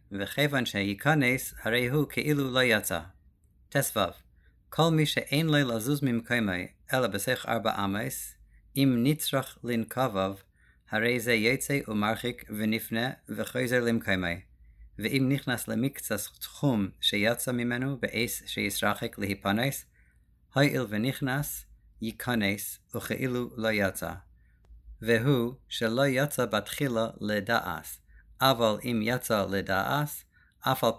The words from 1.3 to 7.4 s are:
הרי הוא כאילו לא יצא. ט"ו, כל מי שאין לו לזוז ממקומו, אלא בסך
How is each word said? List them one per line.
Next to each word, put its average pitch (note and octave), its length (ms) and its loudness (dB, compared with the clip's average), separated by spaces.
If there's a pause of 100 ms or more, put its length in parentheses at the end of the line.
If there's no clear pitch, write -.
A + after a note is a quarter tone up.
הרי A#2+ 260 2
הוא C#3+ 220 2
כאילו C#3 420 0
לא B2+ 120 2
יצא. G#2 360 2 (720)
ט"ו, C3 300 0 (720)
כל E3 220 2
מי D#3 140 4
שאין C#3+ 420 0
לו C#3+ 280 4
לזוז C#3+ 280 0
ממקומו, A#2 480 0 (420)
אלא B2 140 2
בסך G2+ 400 -2